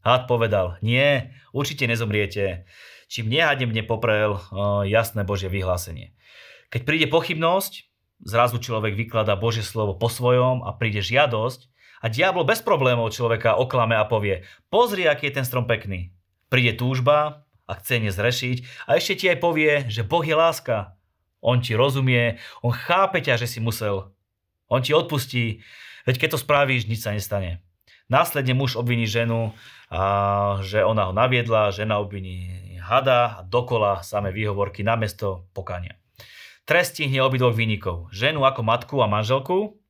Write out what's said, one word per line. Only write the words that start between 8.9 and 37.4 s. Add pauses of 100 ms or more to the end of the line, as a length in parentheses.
vykladá
Božie
slovo
po
svojom
a
príde
žiadosť (320)
a
diabol
bez
problémov
človeka
oklame
a
povie: (240)
„Pozri,
aký
je
ten
strom
pekný.“ (320)
Príde
túžba (200)
a
chce
nezrešiť
a
ešte
ti
aj
povie,
že
Boh
je
láska. (400)
On
ti
rozumie, (240)
on
chápe
ťa,
že
si
musel. (560)
On
ti
odpustí, (400)
veď
keď
to
spravíš,
nič
sa
nestane. (480)
Následne
muž
obviní
ženu, (320)
a
že
ona
ho
naviedla,
žena
obviní (320)
hada
a
dokola
samé
výhovorky
namiesto
pokania. (720)
Trest
stihne
obidvoch